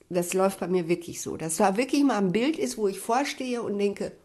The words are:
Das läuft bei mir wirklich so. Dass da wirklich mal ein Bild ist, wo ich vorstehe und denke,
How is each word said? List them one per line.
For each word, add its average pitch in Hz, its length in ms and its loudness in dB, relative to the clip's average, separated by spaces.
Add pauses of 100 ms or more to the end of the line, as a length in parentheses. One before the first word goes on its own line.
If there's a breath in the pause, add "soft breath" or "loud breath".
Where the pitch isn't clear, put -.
Das 175 240 -2
läuft 190 280 2
bei 180 80 -4
mir 175 200 0
wirklich 170 320 -2
so. - 160 -6
Dass 160 200 -6
da 196 200 4
wirklich 269 280 2
mal 247 120 4
ein 196 160 2
Bild 240 260 2
ist, 247 200 -4
wo 214 80 2
ich 190 140 -2
vorstehe 254 600 -2
und 214 160 -4
denke, 202 360 -2 (120)